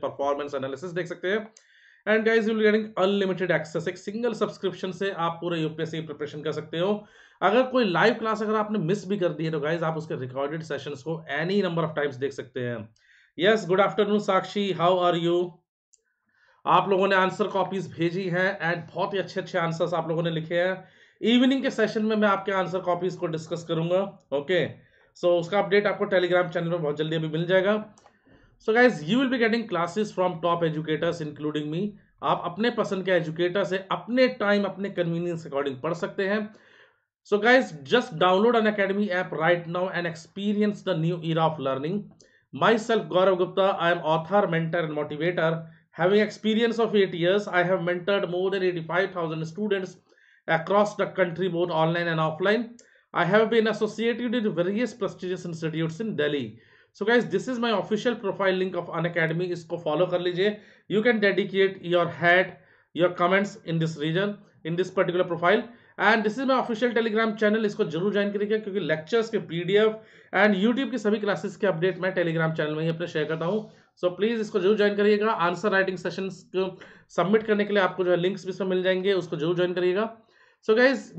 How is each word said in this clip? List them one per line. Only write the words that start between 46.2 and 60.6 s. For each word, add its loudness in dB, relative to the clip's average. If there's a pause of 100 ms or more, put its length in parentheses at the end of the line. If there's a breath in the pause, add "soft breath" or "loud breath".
experience 0
of 2
eight 0
years, 2
I 2
have 0
mentored -2
more -2
than 0
eighty-five -2
thousand -4
students -4 (480 soft breath)
across 2
the 0 (140)
country, 0
both 0
online 0
and 2
offline। 0 (420 soft breath)
I 0
have 4
been 4
associated -2
with 0
various -2
prestigious -6
institutes -4
in -4
Delhi। 0 (540 soft breath)
So -4
guys, 4
this -2
is -4
my 0
official 0
profile 0
link -2
of -4 (120)
Unacademy, -2
इसको -8
फॉलो 0
कर 0
लीजिए। 0 (420 loud breath)